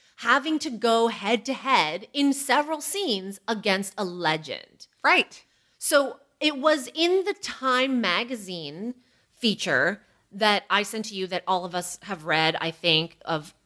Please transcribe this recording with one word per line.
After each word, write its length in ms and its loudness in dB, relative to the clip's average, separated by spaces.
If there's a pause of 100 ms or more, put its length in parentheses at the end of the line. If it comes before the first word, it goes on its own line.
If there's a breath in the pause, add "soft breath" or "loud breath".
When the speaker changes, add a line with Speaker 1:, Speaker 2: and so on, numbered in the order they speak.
(160 soft breath)
Speaker 1:
having 440 2
to 120 -6
go 380 2
head 360 -2
to 80 -4
head 580 0
in 220 2
several 480 0
scenes 680 -4
against 520 -2
a 40 -2
legend. 840 -4 (160)
Speaker 2:
Right. 400 2 (340)
Speaker 1:
So 440 0 (180)
it 180 0
was 380 2
in 280 2
the 120 -2
Time 680 0
magazine 920 -4 (360 soft breath)
feature 720 0 (300 soft breath)
that 400 2
I 100 2
sent 240 -6
to 100 -12
you 120 -4
that 180 -4
all 200 0
of 100 -10
us 260 -6
have 240 -10
read, 340 2
I 120 -4
think, 540 0
of 280 -4 (120)